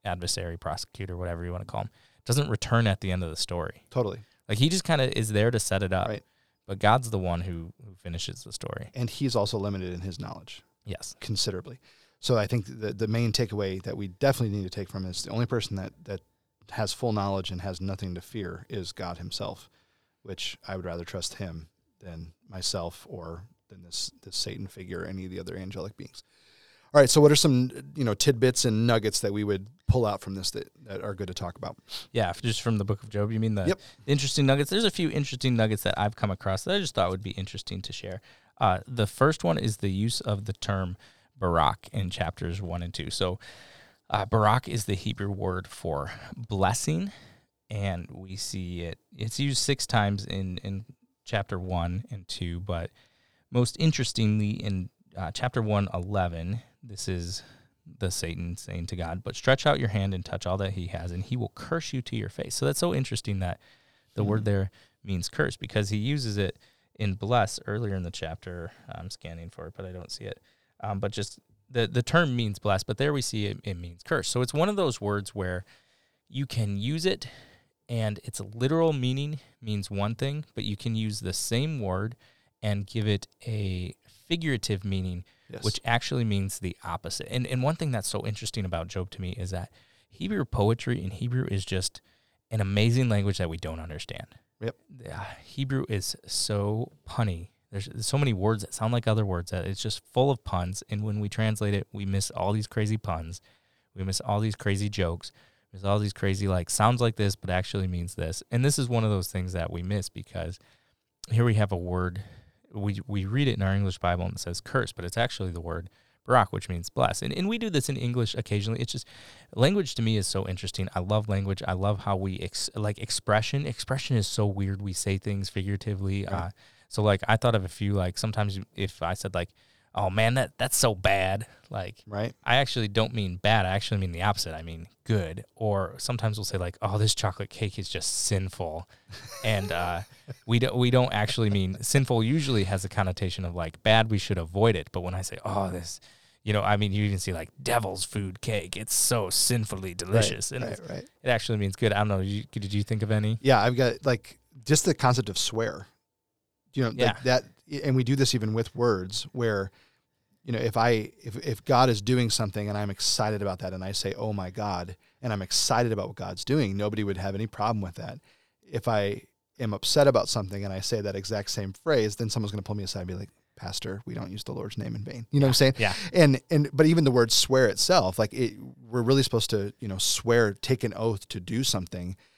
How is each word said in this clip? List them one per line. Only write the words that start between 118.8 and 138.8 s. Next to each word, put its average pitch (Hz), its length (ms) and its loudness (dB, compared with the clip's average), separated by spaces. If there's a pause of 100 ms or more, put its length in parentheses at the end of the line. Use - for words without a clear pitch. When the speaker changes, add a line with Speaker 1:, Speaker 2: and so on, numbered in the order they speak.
Speaker 1:
It's 117 100 -4
just, - 160 -8 (480)
language 160 400 4
to 123 60 0
me 110 160 4
is 95 100 0
so 95 180 -2
interesting. 90 480 -4
I 92 60 -2
love 107 300 0
language. 98 360 0
I 92 60 -2
love 95 300 0
how 98 160 0
we, 95 220 -4
ex-, - 360 -6
like, 104 240 -2
expression. 113 680 0
Expression 131 520 -2
is 101 100 2
so - 180 0
weird. 98 360 -2
We 101 100 -4
say 98 260 0
things 98 320 -4
figuratively. 98 760 -2
Speaker 2:
Right. - 80 -4
Speaker 1:
Uh, 87 160 -2 (400)
so, - 120 -2
like, 104 280 6
I 113 80 6
thought 117 180 4
of 98 80 0
a 90 60 -6
few, 101 240 0
like, 90 240 0
sometimes 104 420 -2 (160)
if - 260 -4
I 85 120 0
said, 92 200 -6
like, 87 140 0 (480)
"Oh, 98 140 2
man, 110 240 4
that, 127 240 0
that's 131 180 -2
so 117 180 4
bad." 95 540 2 (220)
Like, 98 360 -8
Speaker 2:
Right. 107 280 -4 (100)
Speaker 1:
I 123 140 4
actually 127 320 0
don't 110 240 2
mean 95 240 -2
bad. 104 280 4
I 92 40 0
actually 98 320 0
mean 90 100 -2
the 85 120 -4
opposite. 98 300 0
I 80 80 -8
mean 82 260 -12 (180)
good. 92 400 0 (100)
Or 101 440 0
sometimes 113 380 -2
we'll 104 60 -6
say, - 140 -4
like, 87 240 -4
"Oh, 107 160 0
this 107 180 4
chocolate 98 340 -2
cake - 300 -4
is 92 80 -8
just - 260 -4 (120)
sinful." 90 640 -2 (200)